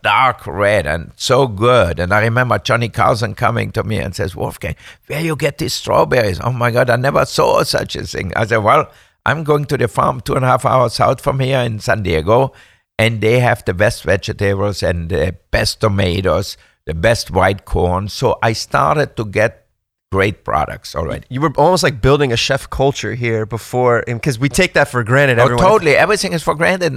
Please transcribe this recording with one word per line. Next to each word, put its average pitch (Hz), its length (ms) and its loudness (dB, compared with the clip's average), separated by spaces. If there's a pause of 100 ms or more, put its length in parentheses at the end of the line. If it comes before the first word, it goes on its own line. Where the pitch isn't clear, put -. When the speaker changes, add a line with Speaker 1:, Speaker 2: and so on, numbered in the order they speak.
Speaker 1:
dark 120 460 0
red 98 400 0
and 80 280 -6
so 131 320 2
good. 101 520 2
And 87 120 -2
I 104 100 4
remember 117 360 0
Johnny 117 320 -2
Carson 113 460 0
coming 107 380 -2
to 113 100 -2
me 104 160 -4
and 90 160 -6
says, 87 200 -6
"Wolfgang, - 400 -8 (320)
where 147 140 -6
you 160 140 -4
get 143 240 -4
these 110 140 -4
strawberries? 127 720 0
Oh 120 80 0
my 120 200 0
God, 120 180 2
I 117 60 2
never 139 300 0
saw - 380 2
such - 320 -4
a - 100 -6
thing." - 300 -8
I 110 120 0
said, 113 160 0
"Well, 135 280 2 (340)
I'm 151 180 -2
going 147 220 0
to 135 120 -2
the 120 100 0
farm 131 340 -2
two 139 120 -4
and 131 100 0
a 131 40 2
half 127 180 2
hours 120 340 2
out 127 220 2
from 131 180 -2
here 131 200 0
in 117 200 -4
San 110 240 0
Diego, 92 480 2 (460)
and 110 240 0
they 113 180 4
have 117 260 2
the 104 100 -2
best - 280 0
vegetables 98 800 -2
and 85 260 -2
the 85 260 -2 (160)
best 107 280 -2
tomatoes, 92 760 0 (300)
the 78 80 -6
best 110 360 0
white 95 340 2
corn." 90 440 -2
So - 320 -2
I 113 120 2
started 143 640 -2
to 113 80 -4
get 107 360 -2 (500)
great 98 340 0
products - 500 -4
already. 78 340 -6
Speaker 2:
You 127 120 -6
were 156 160 0
almost, 175 260 4
like, 139 160 0
building 139 320 2
a 117 60 0
chef - 320 -2
culture 131 460 -2
here 113 300 -2
before, 120 640 0
and 117 140 -6
'cause 123 180 -2
we 139 80 0
take 180 260 0
that 143 140 4
for 120 160 -2
granted. 131 360 4
Speaker 1:
Oh, 120 40 6
Speaker 2:
Everyone 123 220 4
Speaker 1:
totally. 185 320 4
Everything 185 340 2
is 170 100 -2
for 175 140 -2
granted. 175 420 0